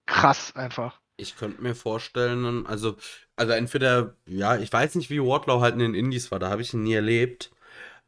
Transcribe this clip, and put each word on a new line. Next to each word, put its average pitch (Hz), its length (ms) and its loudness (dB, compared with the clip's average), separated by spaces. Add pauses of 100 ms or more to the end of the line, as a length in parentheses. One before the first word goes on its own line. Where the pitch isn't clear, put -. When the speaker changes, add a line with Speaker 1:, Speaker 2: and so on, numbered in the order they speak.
Speaker 1:
krass - 500 2
einfach. 123 440 -8 (180)
Speaker 2:
Ich 98 180 -14
könnte 110 280 -10
mir 123 100 -2
vorstellen, 120 960 -2
also, 107 300 -2 (380)
also 117 180 2
entweder, 123 600 2 (140)
ja, 98 300 2
ich 107 140 -6
weiß 131 220 2
nicht, 170 160 -4
wie 147 100 -2
Wardlow 131 400 2
halt 120 140 4
in 117 60 -4
den 113 160 0
Indies 123 340 -2
war, 98 80 -4
da 92 140 -2
hab 104 80 -2
ich 120 160 -8
ihn 110 80 0
nie 110 100 2
erlebt. 117 560 0 (580)